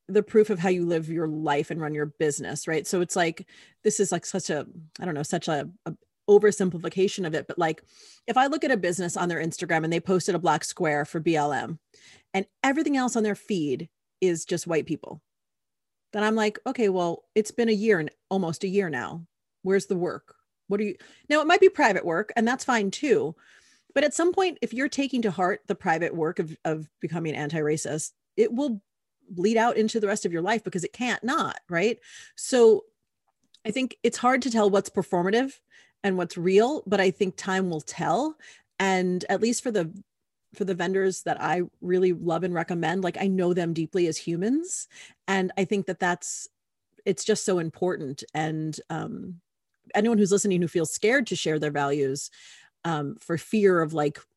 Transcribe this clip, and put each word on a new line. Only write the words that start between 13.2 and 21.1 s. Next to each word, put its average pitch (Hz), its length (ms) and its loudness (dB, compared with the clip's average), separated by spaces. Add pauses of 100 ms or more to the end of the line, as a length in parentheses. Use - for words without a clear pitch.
their 208 120 0
feed 160 540 -4 (320)
is 170 220 0
just 175 240 -4
white 160 180 0
people, - 360 -8 (920)
then 208 120 -2
I'm 220 120 2
like, 214 320 0
"Okay, 247 220 0
well, 175 340 -2 (120)
it's 214 160 2
been 233 180 0
a 220 40 4
year 202 260 4
and 151 120 -6 (180)
almost 185 340 -2
a 196 40 -2
year 190 220 0
now. 135 360 -6 (360)
Where's 190 240 2
the 196 100 -2
work? - 400 -4 (320)
What 202 120 -2
are 214 40 -2
you," 208 140 -6 (320)